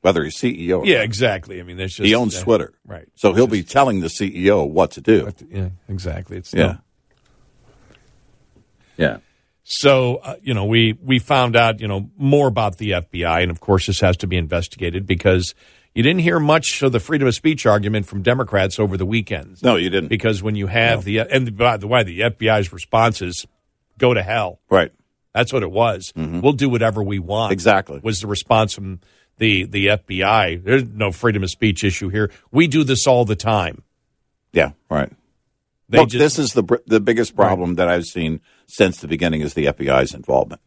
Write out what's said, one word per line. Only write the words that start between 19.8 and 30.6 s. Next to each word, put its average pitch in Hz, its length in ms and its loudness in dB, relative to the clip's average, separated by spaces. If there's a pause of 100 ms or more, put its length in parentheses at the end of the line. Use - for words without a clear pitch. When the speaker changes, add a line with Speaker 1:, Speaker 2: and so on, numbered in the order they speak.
Speaker 1:
didn't. 95 200 -2
Speaker 2:
Because 110 340 -2
when 107 120 -2
you 98 120 -4
have 113 320 0
Speaker 1:
No. 92 40 -10
Speaker 2:
the, 104 160 -2
and 120 380 -2
by 117 200 2
the 101 100 -10
way, 120 160 2
the 92 200 -6
F 117 140 -2
B 110 120 -2
I's 104 240 0
response 113 480 0
is, 87 240 -10 (520)
"Go 123 160 2
to 101 80 0
hell." 98 380 -4 (100)
Speaker 1:
Right. 90 220 4 (420)
Speaker 2:
That's 120 200 0
what 123 100 0
it 85 80 -6
was. 101 460 0
Speaker 1:
Mm-hmm. 80 240 -6
Speaker 2:
"We'll 143 120 4
do 135 140 0
whatever 113 340 0
we 98 180 -4
want." 98 340 -2
Speaker 1:
Exactly. 95 500 0
Speaker 2:
Was 107 180 -4
the 110 60 -10
response 107 460 0
from 95 260 -12 (380)
the, 101 280 2
the 98 240 0
F 104 160 0
B 92 180 -6
I. 98 340 2
There's 113 300 0